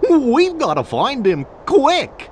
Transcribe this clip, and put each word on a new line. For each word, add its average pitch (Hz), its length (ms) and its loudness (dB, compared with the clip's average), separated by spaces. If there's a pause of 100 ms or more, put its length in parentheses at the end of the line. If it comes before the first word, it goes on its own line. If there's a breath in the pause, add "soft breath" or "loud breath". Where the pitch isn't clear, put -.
We've 330 500 2
gotta 156 260 -2
find 214 420 -4
him, 160 200 0 (200)
quick! 311 640 -2